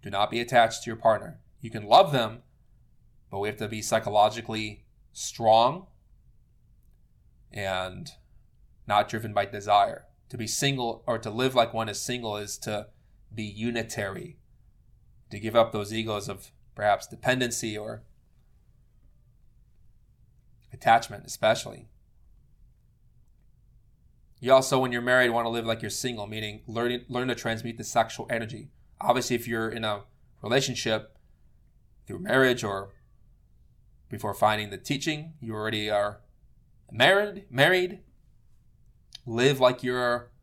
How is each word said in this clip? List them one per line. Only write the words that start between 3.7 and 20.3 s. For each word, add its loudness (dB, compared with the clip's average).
psychologically 0
strong 2
and -6
not 2
driven -8
by 0
desire. 0
To -14
be -6
single -2
or -2
to -8
live 0
like 4
one -2
is -8
single -6
is -10
to -6
be -8
unitary, -6
to -10
give -4
up 6
those -4
egos -4
of -14
perhaps 0
dependency -4
or -12